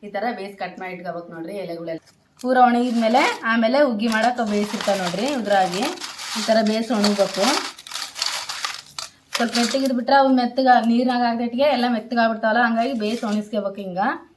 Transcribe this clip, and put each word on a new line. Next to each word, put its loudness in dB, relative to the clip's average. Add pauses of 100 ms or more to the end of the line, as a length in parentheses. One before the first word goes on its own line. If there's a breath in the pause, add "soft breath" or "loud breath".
ಈ -14
ಥರ -4 (180)
ಬೇಸ್ -12
ಕಟ್ -10
ಮಾಡಿ -10
ಇಟ್ಕೋಬೇಕು -10
ನೋಡ್ರಿ -10
ಎಲೆಗಳೆಲ್ಲ. -8 (420)
ಪೂರ 2 (120)
ಒಣಗಿದ್ಮೇಲೆ 4 (260)
ಆಮೇಲೆ 2 (100)
ಹುಗ್ಗಿ -2
ಮಾಡಕ್ಕೆ 2
ಬೇಯಿಸಿರ್ತಾವೆ 0
ನೋಡ್ರಿ -2 (140)
ಉದ್ರಾಗಿ. 2 (560)
ಈ -4
ಥರ 6 (140)
ಬೇಸ್ -2
ಒಣಗಬೇಕು. 2 (1900 soft breath)
ಸ್ವಲ್ಪ -2
ಮೆತ್ತಗಿದ್ 0
ಬಿಟ್ರೆ 2
ಅವು 6 (100)
ಮೆತ್ತಗ-, 4 (160)
ನೀರ್ನಾಗ 2
ಹಾಕ್ದಟ್ಟಿಗೆ 0
ಎಲ್ಲ 0
ಮೆತ್ತಗಾಗ್ಬಿಡ್ತಾವಲ್ಲ, 0
ಹಂಗಾಗಿ 0 (100)
ಬೇಸ್ -2
ಒಣಗಿಸ್ಕೋಬೇಕು -4
ಹಿಂಗ -6 (360)